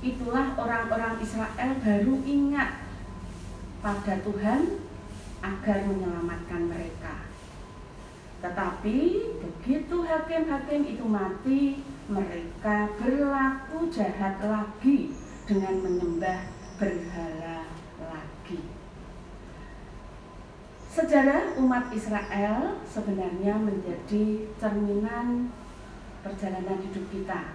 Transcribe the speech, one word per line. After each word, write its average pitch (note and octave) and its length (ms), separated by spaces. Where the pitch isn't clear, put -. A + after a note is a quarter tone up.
itulah B3+ 560
orang-orang A3+ 640
Israel A3 460
baru G#3+ 340
ingat C#4+ 560
pada G3+ 340
Tuhan G#3+ 640
agar G3 400
menyelamatkan E3+ 800
mereka. E3 640
Tetapi F#3 560
begitu C#4 640
hakim-hakim D#4 880
itu A3+ 160
mati, C4 800
mereka G3 880
berlaku C#4 920
jahat F#3+ 520
lagi G#3+ 720
dengan F#3+ 360
menyembah F3 720
berhala E3 920
lagi. D#3+ 600
Sejarah D4 640
umat B3+ 340
Israel G#3+ 960
sebenarnya G3 720
menjadi G#3 960
cerminan G#3+ 920
perjalanan F#3+ 640
hidup - 240
kita. F#3 340